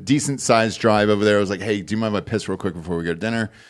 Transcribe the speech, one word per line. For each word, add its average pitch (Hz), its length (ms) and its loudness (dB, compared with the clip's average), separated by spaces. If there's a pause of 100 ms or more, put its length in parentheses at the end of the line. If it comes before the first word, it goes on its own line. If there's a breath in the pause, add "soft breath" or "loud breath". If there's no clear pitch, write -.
decent 139 380 0
sized 113 400 2
drive 107 300 4
over 104 140 2
there. 104 120 4
I 101 40 4
was 98 100 0
like, 95 100 -4
"Hey, 104 200 -2
do 90 140 -6
you 110 60 -2
mind 107 160 -2
if 95 60 -2
I - 20 -20
piss 107 240 -4
real 95 100 -4
quick 92 160 -6
before 85 220 -6
we 85 80 -4
go 85 100 -2
to 80 60 -10
dinner?" 113 320 -2 (180 soft breath)